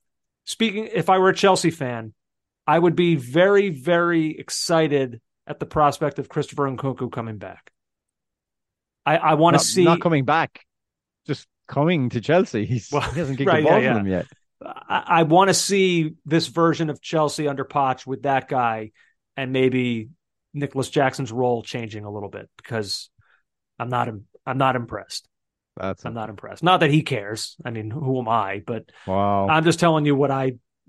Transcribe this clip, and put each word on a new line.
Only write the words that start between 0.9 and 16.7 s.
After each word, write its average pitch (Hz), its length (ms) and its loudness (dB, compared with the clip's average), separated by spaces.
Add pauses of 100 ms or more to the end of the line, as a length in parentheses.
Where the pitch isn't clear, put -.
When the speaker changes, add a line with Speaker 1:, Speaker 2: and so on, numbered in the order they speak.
Speaker 1:
if 165 160 -2
I 185 100 6
were 190 120 6
a 180 40 2
Chelsea 185 360 4
fan, 120 420 -8 (540)
I 151 120 4
would 170 180 4
be 170 180 4
very, 180 560 2
very 165 680 0
excited 143 840 -2 (260)
at - 140 -12
the 147 60 -8
prospect 147 520 0
of 135 100 -8
Christopher 143 420 -4
Nkunku 127 400 -6
coming 113 280 -8
back. - 340 -18 (1300)
I, 151 100 2
I 160 180 2
wanna 165 220 6
Speaker 2:
Not, 151 80 4
Speaker 1:
see 180 200 2
Speaker 2:
not 170 160 4
coming 151 240 2
back, 147 400 -2 (640)
just - 200 -8 (200)
coming 143 440 0
to 117 100 -4
Chelsea. 123 460 0
He's, 123 260 -4
Speaker 1:
Well, 143 100 0
Speaker 2:
he 123 160 -6
hasn't 131 200 -4
kicked 139 100 0
Speaker 1:
right, 156 160 4
Speaker 2:
a - 20 4
ball 156 60 6
Speaker 1:
yeah, 196 60 6
Speaker 2:
for - 60 2
Speaker 1:
yeah. 127 100 2
Speaker 2:
them 101 120 -2
yet. 92 200 -2 (360)
Speaker 1:
I, - 440 -6
I 165 160 4
wanna 180 320 6
see 180 600 0 (120)
this 156 220 0
version 165 420 0